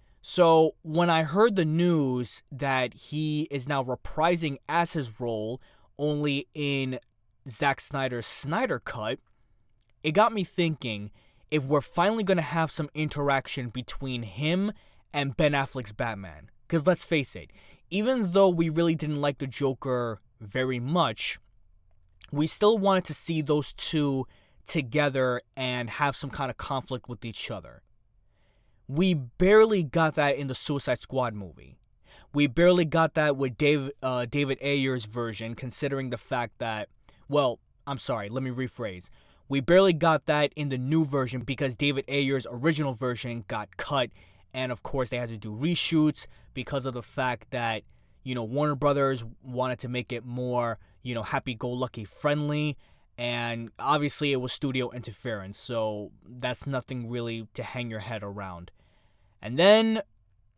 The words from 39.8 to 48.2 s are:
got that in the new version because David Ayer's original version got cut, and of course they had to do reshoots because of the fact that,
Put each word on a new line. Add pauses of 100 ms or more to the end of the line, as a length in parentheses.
got
that
in
the
new
version
because
David
Ayer's
original
version
got
cut, (460)
and
of
course
they
had
to
do
reshoots (280)
because
of
the
fact
that, (400)